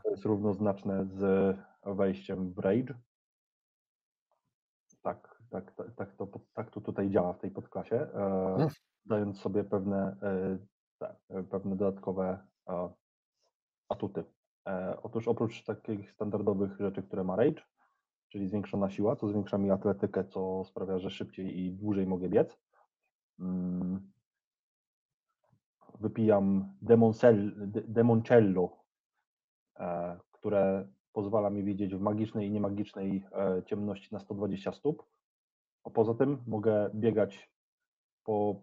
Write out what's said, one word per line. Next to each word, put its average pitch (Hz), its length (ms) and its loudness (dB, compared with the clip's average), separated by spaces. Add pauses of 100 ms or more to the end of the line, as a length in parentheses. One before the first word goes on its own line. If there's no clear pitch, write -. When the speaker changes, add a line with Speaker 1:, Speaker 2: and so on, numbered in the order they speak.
Speaker 1:
to 110 60 0
jest 196 160 -4
równoznaczne 101 800 0
z 95 500 2 (300)
wejściem 95 680 -2
w 101 60 -10
rage. 113 340 2 (2000)
Tak, - 480 -10
tak, - 220 -10
tak, - 240 -14
tak - 200 -10
to, 101 120 -10 (260)
tak 113 180 -8
to 101 100 -10
tutaj 98 280 -2
działa 87 240 2
w - 60 -12
tej 98 120 -8
podklasie. - 440 -8
E, 139 180 -2 (380)
Speaker 2:
Mhm. 139 180 0 (360)
Speaker 1:
dając 104 340 -2
sobie 101 240 -2
pewne, 98 580 -2
e, 95 360 -2 (420)
te, - 160 -12 (140)
e, 95 140 -8
pewne 95 320 -4
dodatkowe, 95 680 -2 (240)
e, 90 200 -4 (1000)
atuty. 95 340 -6 (440)
E, 92 360 -4
otóż 113 240 -4
oprócz 117 360 -2
takich 104 480 -8
standardowych 101 680 -2
rzeczy, 98 240 -4
które - 200 -6
ma 92 120 -2
rage, 147 260 4 (680)
czyli 98 180 -6
zwiększona 98 420 -2
siła, 101 260 0
co 110 120 -4
zwiększa 101 300 -2
mi 98 140 2
atletykę, 95 540 0
co 95 400 -4
sprawia, 95 340 -4
że 92 100 -6
szybciej 95 500 -8
i 92 120 -2
dłużej 98 360 -2
mogę 90 220 -2
biec. 123 280 2 (840)
Mm, 90 720 -4 (1900)
wypijam 101 840 4
demonsel-, 110 880 6
de-, 104 160 -2
demoncello, 113 960 4 (960)
e, 87 400 -6 (120)
które 98 560 2 (260)
pozwala 104 360 0
mi 101 140 -2
widzieć 98 320 -2
w 95 60 -4
magicznej 107 460 -2
i 104 40 -2
niemagicznej, 101 800 -2
e, 95 340 0
ciemności 104 480 -6
na 101 60 -8
sto - 160 -10
dwadzieścia 98 360 -4
stóp. - 340 -4 (760)
A - 60 -12
poza 113 240 2
tym 131 340 2
mogę 104 460 2
biegać 107 560 0 (760)
po 104 400 0